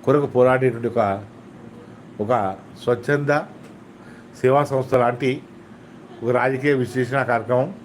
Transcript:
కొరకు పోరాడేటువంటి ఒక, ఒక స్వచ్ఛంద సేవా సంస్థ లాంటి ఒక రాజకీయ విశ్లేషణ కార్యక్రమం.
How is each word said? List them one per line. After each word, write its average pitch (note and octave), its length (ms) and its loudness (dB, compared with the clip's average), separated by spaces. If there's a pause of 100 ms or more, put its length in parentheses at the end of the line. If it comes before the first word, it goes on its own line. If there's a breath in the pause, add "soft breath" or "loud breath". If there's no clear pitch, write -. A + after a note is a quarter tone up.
కొరకు C#3+ 300 2
పోరాడేటువంటి B2 580 2
ఒక, A#2 80 2 (1200)
ఒక A2 80 -2 (520)
స్వచ్ఛంద C#3+ 500 0 (1040 loud breath)
సేవా C3+ 220 4 (100)
సంస్థ B2+ 320 -2
లాంటి B2 280 0 (920)
ఒక A2+ 80 -2 (100)
రాజకీయ C3+ 420 0
విశ్లేషణ B2 380 -2 (100)
కార్యక్రమం. B2 400 0 (160)